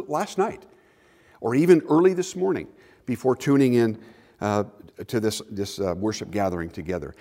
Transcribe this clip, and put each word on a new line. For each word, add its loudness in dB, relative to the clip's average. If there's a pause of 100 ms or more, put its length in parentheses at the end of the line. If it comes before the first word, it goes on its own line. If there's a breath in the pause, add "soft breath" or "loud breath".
last -4
night, -2 (720 soft breath)
or 0
even 6
early 6
this -6
morning -2 (380 soft breath)
before 0
tuning 2
in, 2 (400 loud breath)
uh, 0 (440)
to -2
this, -2 (100)
this, -8
uh, -2
worship -6
gathering -2
together. -8